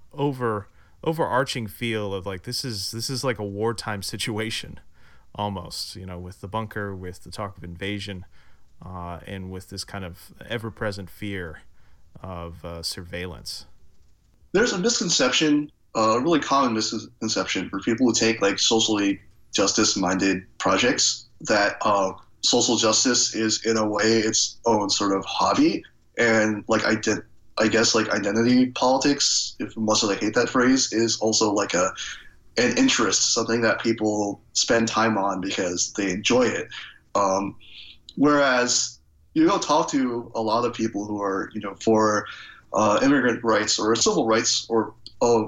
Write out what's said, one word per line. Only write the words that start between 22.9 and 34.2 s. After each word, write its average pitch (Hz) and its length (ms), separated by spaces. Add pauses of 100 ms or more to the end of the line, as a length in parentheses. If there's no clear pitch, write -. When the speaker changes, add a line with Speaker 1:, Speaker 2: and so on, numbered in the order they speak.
Speaker 2:
is, 110 320
in 113 100
a 107 100
way, 107 320
its 110 460
own 107 240
sort 104 260
of 92 120
hobby, 95 580 (340)
and, 107 500
like, 110 140
ident-, 110 400 (360)
I 110 100
guess, 110 260
like, 110 160
identity 113 640
politics, 135 840
if 113 180
much 107 260
as 110 80
I 95 60
hate 104 180
that 120 140
phrase, 131 440
is 113 280
also, 110 320
like, 101 220
a, - 180 (640)
an 120 220
interest, 123 560
something 117 260
that 107 200
people 107 600 (140)